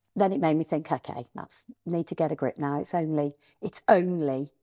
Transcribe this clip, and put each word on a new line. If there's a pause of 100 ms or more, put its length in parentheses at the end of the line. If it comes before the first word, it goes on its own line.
(160)
Then
it
made
me
think,
"Okay,
that's, (220)
need
to
get
a
grip
now.
It's
only, (260)
it's
only (120)